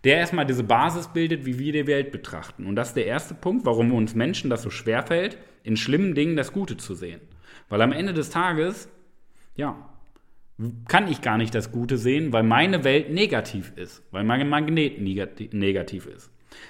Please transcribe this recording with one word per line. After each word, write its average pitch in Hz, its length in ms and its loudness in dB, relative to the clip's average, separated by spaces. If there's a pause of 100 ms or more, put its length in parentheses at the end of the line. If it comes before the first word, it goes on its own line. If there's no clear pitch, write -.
der 139 140 6
erstmal 170 280 0
diese 127 180 0
Basis 156 440 4
bildet, 160 400 -2
wie 123 100 -2
wir 143 160 -4
die 147 140 0
Welt 139 240 2
betrachten. - 560 -12
Und 98 80 -2
das 120 140 -2
ist - 80 -4
der 104 100 0
erste 139 260 -4
Punkt, 185 320 -2
warum 117 260 4
uns 110 220 2
Menschen 127 380 0
das 117 100 -2
so 113 80 -6
schwerfällt, 165 680 -2 (240)
in 110 140 0
schlimmen 165 360 2
Dingen 156 220 0
das - 180 -4
Gute 196 240 -6
zu - 160 -12
sehen. 85 280 -12 (480)
Weil 104 120 2
am 120 100 6
Ende 175 220 -2
des 156 160 -2
Tages, 175 580 0 (680)
ja, 139 340 -8 (1000)
kann 190 240 4
ich 143 80 -2
gar 110 180 0
nicht 113 160 0
das 117 200 -2
Gute 120 240 -2
sehen, 131 340 0
weil 113 120 4
meine 143 420 4
Welt 143 260 4
negativ 113 640 -2
ist, 90 260 -16 (100)
weil 95 120 -4
mein 123 240 2
Magnet 151 540 0
negati-, 98 500 -4
negativ 98 540 0
ist. - 260 -20 (380)